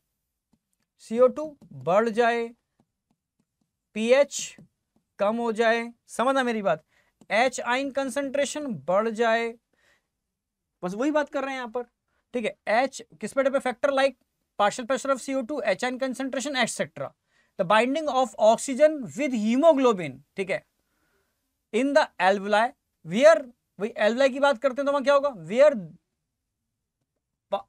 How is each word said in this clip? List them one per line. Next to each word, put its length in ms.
सीओ 280
टू 300
बढ़ 360
जाए, 380
पीएच 600
कम 180
हो 140
जाए, 400
समझना 360
मेरी 180
बात, 220
एच 280
आयन 320
कंसंट्रेशन 760
बढ़ 220
जाए, 440
बस 100
वही 180
बात 180
कर 140
रहे 80
हैं 60
यहाँ 140
पर, 120
ठीक 120
है। 100
एच 180
किस 120
पे 100
डिपेंड? 200
फैक्टर 280
like 240
partial 280
pressure 280
of 60
C 140
O 120
two, 160
एच 220
आयन 140
concentration, 560
et 180
cetera। 360
The 100
binding 460
of 200
oxygen 500
with 260
hemoglobin, 760
ठीक 120
है, 140
in 200
the 120
alveoli, 460
where, 360
वही 100
alveoli 300
की 80
बात 180
करते 240
हैं 40
तो 60
वहां 120
क्या 100
होगा, 160
where 300
पा-, 180